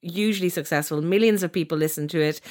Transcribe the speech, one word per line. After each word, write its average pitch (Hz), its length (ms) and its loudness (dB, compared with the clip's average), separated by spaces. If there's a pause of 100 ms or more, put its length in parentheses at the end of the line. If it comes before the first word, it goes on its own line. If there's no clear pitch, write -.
hugely 190 480 -2
successful. 151 500 -2
Millions 202 420 4
of 175 80 0
people 160 280 -2
listen 156 300 -2
to 165 120 0
it, 151 300 0